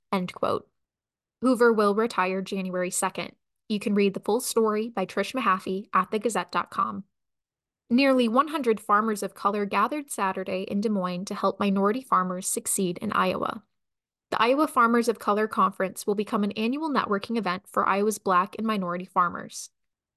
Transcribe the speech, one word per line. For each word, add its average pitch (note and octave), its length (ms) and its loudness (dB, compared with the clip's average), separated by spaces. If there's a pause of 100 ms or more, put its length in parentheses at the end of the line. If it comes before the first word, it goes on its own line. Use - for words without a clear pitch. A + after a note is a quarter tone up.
(120)
end F3+ 220 -2
quote. - 340 -4 (760)
Hoover A#3+ 300 4
will G#3 220 4
retire G3 480 0
January F#3 480 -4
second. - 440 -4 (340)
You G#3 120 -2
can G#3 140 -2
read G3 220 4
the G3 60 -6
full G#3 180 0
story A3 500 0
by F#3+ 160 -4
Trish - 300 -4
Mahaffey G3 580 -2
at F#3 160 2
thegazette G#3 400 -2
dot - 220 -4
com. G3+ 320 -4 (880)
Nearly C4 360 4
one C4 200 2
hundred B3 320 0
farmers G#3+ 420 0
of G3 140 -8
color G3+ 300 -2
gathered A3 440 -2
Saturday F#3+ 540 -4
in G3+ 180 -2
Des A3 80 0
Moines F3+ 360 -2
to G#3 100 -8
help G3 240 -2
minority G3+ 420 2
farmers F3+ 460 0
succeed F#3 520 -2
in G#3 120 -4
Iowa. - 500 0 (680)
The - 100 0
Iowa C4+ 260 4
Farmers A#3 420 2
of G#3+ 100 -4
Color G#3+ 280 0
Conference F#3+ 600 -2
will G#3 80 0
become G#3 280 -2
an G3+ 100 -2
annual C4+ 360 -2
networking A3 480 0
event F#3+ 300 -4
for - 200 0
Iowa's G3+ 300 2
Black F#3 400 2
and A3 80 -4
minority F#3 400 -2
farmers. - 640 -2 (480)